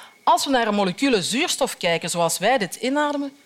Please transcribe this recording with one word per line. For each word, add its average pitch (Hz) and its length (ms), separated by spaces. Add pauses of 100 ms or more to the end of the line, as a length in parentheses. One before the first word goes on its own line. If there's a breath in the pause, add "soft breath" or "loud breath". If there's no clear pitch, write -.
(220 loud breath)
Als 330 220
we 294 60
naar 240 160
een 208 80
molecule 202 480
zuurstof 247 540
kijken 170 340
zoals 165 280
wij 233 200
dit 185 160
inademen, 285 720